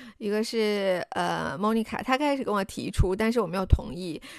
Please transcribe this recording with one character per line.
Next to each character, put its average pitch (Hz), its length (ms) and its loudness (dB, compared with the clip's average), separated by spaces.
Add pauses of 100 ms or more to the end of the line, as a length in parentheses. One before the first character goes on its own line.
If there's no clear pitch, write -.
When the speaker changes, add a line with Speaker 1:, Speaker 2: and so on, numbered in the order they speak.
Speaker 1:
嗯。 233 140 -18
Speaker 2:
一 214 120 -6
个 214 140 0
是， 208 580 0 (100)
呃， 165 460 -2
莫 214 160 2
妮 226 80 2
卡， - 220 -4
她 254 140 2
开 294 180 2
始 269 80 -4
跟 208 100 0
我 202 120 2
提 - 260 -6
出， 185 240 2
但 220 160 2
是 240 80 2
我 196 80 0
没 165 80 -4
有 190 100 0
同 - 300 4
意。 175 260 -8 (180)